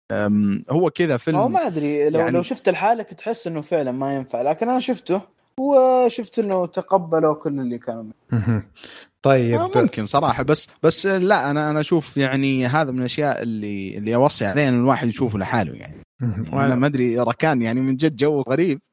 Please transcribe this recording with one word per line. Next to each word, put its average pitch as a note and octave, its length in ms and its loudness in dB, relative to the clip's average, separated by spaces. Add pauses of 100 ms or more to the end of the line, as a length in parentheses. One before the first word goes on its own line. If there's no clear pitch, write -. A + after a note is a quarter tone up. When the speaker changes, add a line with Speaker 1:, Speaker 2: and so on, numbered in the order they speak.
(120)
Speaker 1:
أم، G#2 580 0
هو E3 200 2
كذا D3+ 280 0
فيلم D#3+ 200 -2
Speaker 2:
هو A3+ 120 2
ما E4+ 180 0
أدري، D3 420 -2
لو، D#3+ 100 2
Speaker 1:
يعني E3 120 0
Speaker 2:
لو F3 100 2
شفت - 280 -2
الحالة G#3 340 0
كنت - 160 -16
تحس A3+ 280 -8
إنه E3 140 -6
فعلًا D3 300 -2
ما C3+ 240 -4
ينفع، B2+ 260 -6
لكن D#3+ 280 -2
أنا B3+ 100 0
شفته G#3 420 -4 (380)
وشفت B3+ 800 2
إنه F#3+ 260 0
تقبلوا E3 680 0
كل D3 260 -4
اللي A#2+ 180 -4
كانوا. A#2 260 -10 (280)
Speaker 3:
مهم. A2 320 0 (580)
طيب. B2 380 4
Speaker 1:
آه، F#4 160 -2
ممكن A#2 300 2
صراحة، C#3 380 0
بس، C3 240 0 (160)
بس E3 220 2
لا، F#3 460 2
أنا، D3 180 0
أنا D3+ 100 0
أشوف D3+ 380 -2
يعني C3+ 500 0
هذا C#3+ 240 0
من B2+ 80 -4
الأشياء C3+ 440 -2
اللي، G#2 540 -6
اللي G#2+ 180 0
أوصي C3 300 4
عليه C#3 240 0
إن B2 100 2
الواحد B2 280 2
يشوفه G#2+ 320 -2
لحاله F#2 340 -2
يعني. - 280 -18 (200)
Speaker 3:
مهم. A#2+ 100 -2
Speaker 1:
يعني G#2 160 -6
أنا C3 100 -4
Speaker 3:
وأنا C#3 180 2
Speaker 1:
ما C3 120 2
أدري، B2 320 0
ركان B2 420 0
يعني A#2 200 0
من C3 140 0
جد D3+ 200 0
جو C#3+ 260 0
غريب C#3 380 0 (140)